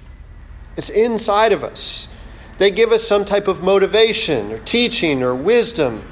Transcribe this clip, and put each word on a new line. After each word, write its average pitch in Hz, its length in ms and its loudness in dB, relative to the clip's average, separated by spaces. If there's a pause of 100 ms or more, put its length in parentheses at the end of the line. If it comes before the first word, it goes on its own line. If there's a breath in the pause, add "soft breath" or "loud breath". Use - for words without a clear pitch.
(760)
It's - 140 -6
inside 214 640 2
of 147 120 -2
us. - 440 -8 (500 loud breath)
They 196 120 4
give 220 220 2
us 226 160 0
some 202 160 2
type 202 240 -2
of 185 140 -2
motivation 185 920 2
or 110 60 -8
teaching 175 640 0
or 127 120 0
wisdom 147 760 0